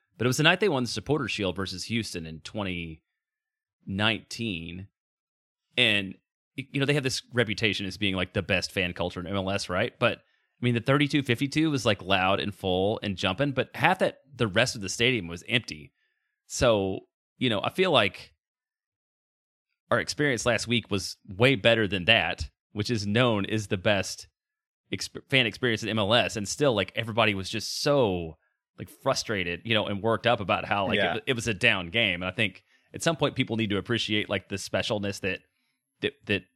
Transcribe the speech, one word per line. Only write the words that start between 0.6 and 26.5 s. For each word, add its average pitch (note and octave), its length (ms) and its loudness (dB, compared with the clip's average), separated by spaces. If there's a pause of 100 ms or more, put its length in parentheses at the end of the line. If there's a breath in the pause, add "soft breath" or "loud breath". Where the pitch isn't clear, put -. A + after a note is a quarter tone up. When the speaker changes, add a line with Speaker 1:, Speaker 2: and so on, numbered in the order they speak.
Speaker 1:
won C3 140 2
the A2+ 60 -4
Supporters' C3+ 420 -2
Shield F#2 240 -2
versus F#2 280 -6
Houston G#2+ 420 -4
in D#2+ 140 -12
twenty F2 640 -8 (840)
nineteen, G2 1000 -4 (880)
and, G#2 380 2 (420)
y-, C3+ 140 -10
you C#3 80 -2
know, C#3 60 2
they C#3 80 2
have C#3+ 100 2
this B2+ 200 -2 (100)
reputation G#2+ 520 0
as F#2 120 -8
being, G2 180 0
like, F#2 180 -2
the G#2 80 0
best F2+ 300 -2
fan F2+ 220 -2
culture F2 260 -4
in F2 80 -8
M G2 80 -6
L F#2 140 -2
S, G2 200 -4
right? F#2+ 300 -2
But A#2 200 0
I - 460 -12
mean, B2 80 4
the A#2 60 0
thirty-two C#3+ 440 2
fifty-two C#3+ 460 0
was, C3 160 -2
like, G#2+ 180 2
loud F#2+ 360 2
and G2 140 -4
full F#2+ 500 0
and F#2+ 120 -2
jumping, G2+ 360 0
but B2+ 240 -2
half E3+ 240 2
that, - 200 0 (160)
the B2 120 0
rest G#2+ 280 2
of A2 60 -8
the F#2 80 -6
stadium A#2 380 0
was E2+ 200 -10
empty. F2 440 -4 (560)
So, G#2 540 2 (360)
you B2+ 120 0
know, G#2+ 120 0
I - 80 -2
feel F#3 220 2
like A2 420 2 (1600)
our A#2 80 2
experience B2 460 -2
last A2+ 220 0
week A#2 220 0
was F#2+ 280 -4 (100)
way A#2 280 4
better A2+ 320 4
than F2+ 180 -2
that, F2 440 2 (220)
which G#2 180 -4
is G#2 160 -2
known G#2+ 400 2
as G#2 220 -2
the G#2 100 0
best G2 500 0 (680)
exp-, - 360 -10
fan B2+ 180 4
experience A2 360 0
in G#2 60 -2
M A2 80 0
L G#2 160 4
S. A2 220 2
And G2+ 120 -4
still, C#3 280 2